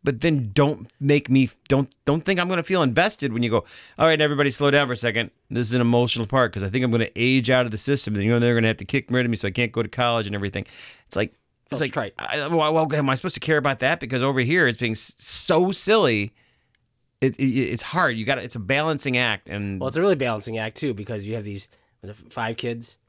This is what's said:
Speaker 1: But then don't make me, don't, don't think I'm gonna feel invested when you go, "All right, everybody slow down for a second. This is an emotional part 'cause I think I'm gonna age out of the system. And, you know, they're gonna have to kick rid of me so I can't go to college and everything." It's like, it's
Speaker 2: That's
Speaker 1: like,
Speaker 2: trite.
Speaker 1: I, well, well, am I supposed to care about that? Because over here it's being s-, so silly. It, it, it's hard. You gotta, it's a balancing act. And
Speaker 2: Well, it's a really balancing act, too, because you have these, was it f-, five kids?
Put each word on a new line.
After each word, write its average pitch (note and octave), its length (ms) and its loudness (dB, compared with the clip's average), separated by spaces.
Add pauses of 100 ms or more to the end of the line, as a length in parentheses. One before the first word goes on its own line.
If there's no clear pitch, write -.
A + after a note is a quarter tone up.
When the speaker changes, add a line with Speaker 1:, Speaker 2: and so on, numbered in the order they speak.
Speaker 1:
But C3 160 -2
then C#3+ 340 0
don't C#3+ 360 0 (100)
make C#3+ 300 2
me, C3 200 4 (180)
don't, C3+ 200 2 (180)
don't D3+ 180 2
think F#3+ 160 0
I'm F3+ 80 0
gonna F3+ 140 0
feel F#3 200 2
invested C#3 520 2
when A#2 80 0
you A#2+ 80 0
go, A2 140 2 (340)
"All E3+ 80 4
right, D#3+ 140 4
everybody D3 300 2
slow C#3+ 200 2
down C#3+ 160 4
for B2 80 -2
a - 20 -6
second. A#2 340 -2 (200)
This A#2 180 -2
is A#2 60 -2
an B2+ 80 4
emotional A#2 440 4
part B2+ 280 2
'cause G2 80 -4
I G2 80 -4
think B2+ 140 -2
I'm B2 60 0
gonna A2+ 260 0
age B2 340 2
out B2+ 160 4
of A#2 40 -8
the G#2+ 80 -8
system. C3+ 360 -2
And, G2 100 0
you A2 60 2
know, A#2+ 80 4
they're A#2+ 160 4
gonna A2+ 140 2
have A2 100 -2
to - 80 -10
kick C#3 240 -2
rid B2 160 0
of A#2+ 40 0
me A2+ 60 0
so G2+ 120 -4
I - 20 -2
can't A#2 220 -2
go A#2 100 -2
to G2+ 80 -4
college A#2 360 0
and G2+ 80 -8
everything." G2 320 -6 (400)
It's - 100 -8
like, F2 140 -2
it's - 400 -20
Speaker 2:
That's C#3+ 120 -4
Speaker 1:
like, C3+ 100 -4
Speaker 2:
trite. A2 260 -6
Speaker 1:
I, C#3+ 300 -6
well, D#3 240 2
well, D#3+ 220 2
am C#3+ 160 2
I C3 40 2
supposed - 200 -6
to - 60 -6
care D#3 180 2
about C3+ 220 0
that? C#3+ 200 0
Because B2+ 220 -2
over C3+ 180 0
here D3+ 280 2
it's A2+ 120 -2
being A#2 120 0
s-, - 260 -6
so F3+ 520 2
silly. D3+ 640 2 (880)
It, C3 180 0
it, - 60 -2
it's A#2+ 380 0
hard. D#3 340 0
You A2 80 -6
gotta, B2+ 180 -2
it's - 140 -12
a - 40 -8
balancing C#3 580 0
act. A2 320 -2
And G2+ 280 -4
Speaker 2:
Well, C3+ 100 -4
it's C#3+ 100 -4
a - 20 0
really F#3+ 140 4
balancing A#2 420 -4
act, A2 220 -6
too, C3+ 160 -2
because G2+ 340 -8
you A2 60 -6
have A2 100 -8
these, G2+ 240 -10 (320)
was F#2 80 -16
it G#2 160 -16
f-, A#2 80 -20
five A2+ 240 -6
kids? A#2 400 -10 (120)